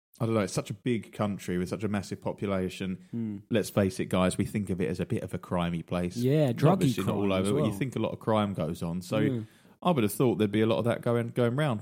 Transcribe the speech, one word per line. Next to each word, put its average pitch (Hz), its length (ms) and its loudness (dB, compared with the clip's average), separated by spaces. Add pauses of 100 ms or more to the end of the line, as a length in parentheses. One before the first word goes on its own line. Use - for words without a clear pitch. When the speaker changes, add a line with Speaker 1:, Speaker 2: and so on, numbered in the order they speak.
(200)
Speaker 1:
I 117 60 -2
don't 113 80 2
know, 110 80 4
it's 92 100 -2
such - 180 -4
a 113 40 -8
big 117 380 -2
country 95 460 -2
with 90 120 -2
such 92 140 -6
a 104 40 0
massive 101 320 -4
population. 95 800 -2 (120)
Speaker 2:
Hmm. 110 260 -6 (140)
Speaker 1:
Let's 104 200 2
face 98 280 2
it, 90 120 -4
guys, 92 280 2
we 101 60 2
think 104 260 -2
of 90 100 -2
it 80 80 0
as 90 120 -2
a 87 60 -4
bit - 160 -4
of 92 120 -8
a 90 40 -6
crimey 85 460 -2
place. 90 320 -4
Speaker 2:
Yeah, 131 320 2
Speaker 1:
Not 117 80 -2
Speaker 2:
druggy 151 160 6
Speaker 1:
obviously 127 320 2
not 101 100 0
Speaker 2:
crime 101 100 0
Speaker 1:
all 98 100 2
Speaker 2:
as 95 140 2
Speaker 1:
over, 104 100 2
but 151 60 2
you 120 60 0
Speaker 2:
well. 104 80 -4
Speaker 1:
think 135 180 -4
a - 20 -4
lot 110 140 -2
of - 80 -10
crime 104 340 2
goes 82 280 -4
on. 87 200 -4
So 110 160 -2
Speaker 2:
Yeah. 131 220 2 (420)
Speaker 1:
I 180 80 2
would 135 140 2
have 101 80 2
thought 120 240 4
there'd 104 160 2
be 110 80 2
a 110 60 4
lot 113 120 2
of 110 60 0
that 117 160 0
going, 117 300 0
going 120 260 0
round. 135 260 0